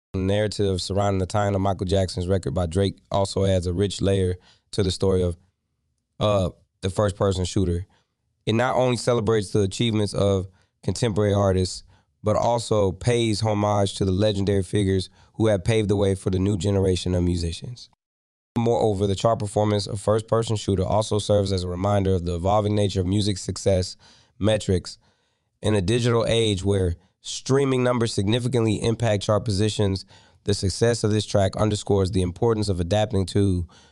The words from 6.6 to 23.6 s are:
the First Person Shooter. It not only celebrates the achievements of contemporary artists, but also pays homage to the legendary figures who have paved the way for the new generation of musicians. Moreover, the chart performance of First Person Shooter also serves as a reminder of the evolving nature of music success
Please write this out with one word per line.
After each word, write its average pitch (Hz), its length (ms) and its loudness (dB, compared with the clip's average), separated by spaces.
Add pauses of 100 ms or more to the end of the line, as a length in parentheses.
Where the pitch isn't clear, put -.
the 95 100 -4
First 101 260 0
Person 95 280 0
Shooter. 90 420 -2 (580)
It 110 120 0
not 123 180 0
only 123 220 2
celebrates 110 560 0
the 110 80 2
achievements 104 520 0
of 95 360 0 (340)
contemporary 104 500 0
artists, 95 520 0 (400)
but 104 100 2
also 110 560 0
pays 113 480 0
homage 104 560 0
to - 100 -2
the 95 60 2
legendary 98 540 0
figures 95 460 0 (240)
who 107 120 0
have 104 160 2
paved 110 260 0
the 104 60 2
way 98 220 2
for - 140 -4
the 92 100 0
new 101 160 0
generation 95 580 0
of 90 80 2
musicians. 87 640 -4 (720)
Moreover, 110 480 2
the 98 80 0
chart 113 240 0
performance 104 480 0
of - 140 -8
First 107 260 0
Person 113 300 0
Shooter 98 260 0
also 104 380 -2
serves 101 320 0
as 92 100 -2
a 90 60 -6
reminder 95 460 0
of 87 100 -2
the 85 100 -4
evolving 101 400 0
nature 98 260 0
of 90 60 0
music 101 320 0
success 92 580 -2 (440)